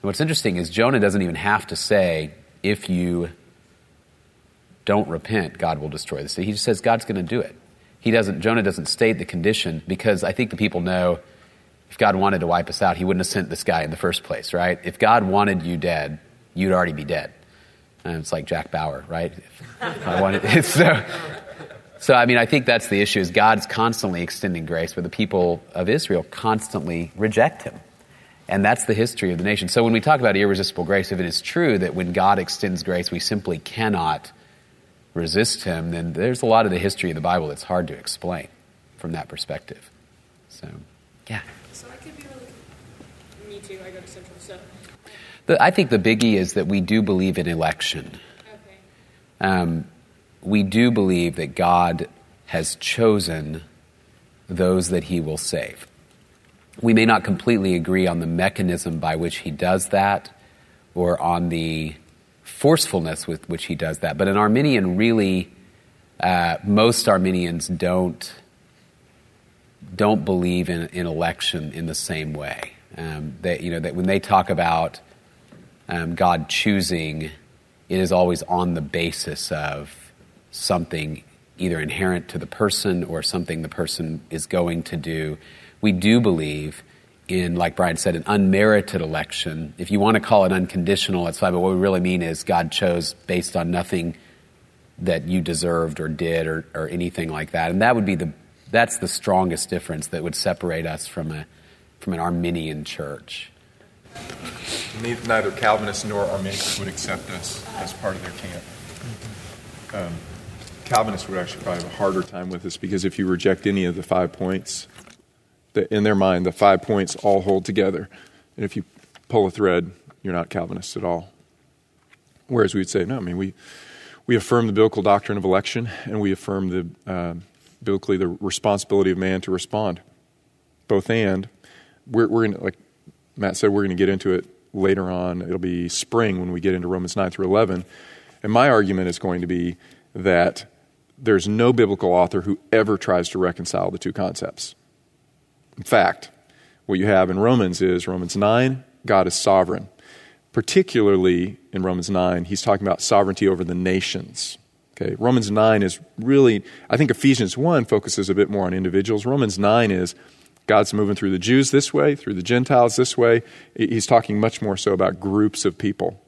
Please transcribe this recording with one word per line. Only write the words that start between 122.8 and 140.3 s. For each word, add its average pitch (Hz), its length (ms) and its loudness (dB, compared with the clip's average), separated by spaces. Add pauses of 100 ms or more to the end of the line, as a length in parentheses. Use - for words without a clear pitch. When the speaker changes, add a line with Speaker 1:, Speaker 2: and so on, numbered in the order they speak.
Speaker 3:
say, 95 160 0
"No, 120 120 -4
I 117 40 -6
mean, 87 160 -6
we, 95 180 -4 (720)
we 120 100 4
affirm 117 300 2
the 107 60 0
biblical 107 300 4
doctrine 101 360 4
of 92 60 -6
election, 101 440 0 (160)
and 107 160 -6
we 98 120 2
affirm 98 360 -4
the, 90 180 -2 (200)
uh, 87 280 -6 (480)
biblically 98 340 0
the 90 120 0
responsibility 98 840 0
of 90 80 0
man 95 240 0
to - 80 -8
respond." 92 500 -4 (880)
Both 98 200 0
and. 104 400 0 (580)
We're, 117 200 4
we're 113 220 2
gonna, 95 160 -6
like 95 140 -6 (580)
Matt 95 200 -2
said, 104 140 4
we're 101 140 2
gonna 95 100 0
get 95 140 4
into 95 240 0
it 90 140 -2 (260)
later 95 380 2
on. 90 320 -4
It'll 90 160 -6
be 87 300 -4
spring 107 520 0
when 90 100 -4
we 87 100 -4
get 92 140 0
into 87 140 -4
Romans 90 260 -4
nine 95 160 0
through 95 160 -4
eleven. 92 380 2 (580)
And 107 100 -4
my 123 160 6
argument 98 400 2
is 87 100 -6
going 90 240 -2
to 90 40 -4
be 87 300 -2 (380)
that 90 500 2 (520)